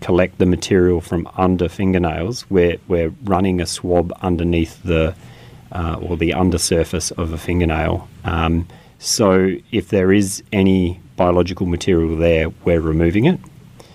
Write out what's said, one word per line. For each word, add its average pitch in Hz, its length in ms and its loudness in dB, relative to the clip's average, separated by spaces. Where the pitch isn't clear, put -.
collect 92 360 0
the 98 80 2
material 90 560 2
from 85 340 -6
under 90 320 0
fingernails, 90 840 -2
we're, 87 280 2
we're 85 260 -2
running 92 340 0
a 85 60 -2
swab 87 560 -2
underneath 85 640 -2
the, 80 300 0
uh, 82 300 -6
or 87 160 -6
the 82 160 0
undersurface 87 800 0
of 82 220 -6
a 80 40 -8
fingernail. 82 720 -2
Um, 85 440 -2
so 95 560 2
if 101 180 -4
there 95 240 2
is 101 280 0
any 95 460 2
biological 90 480 0
material 82 500 0
there, 82 340 2
we're 85 160 2
removing 85 460 2
it, 180 140 2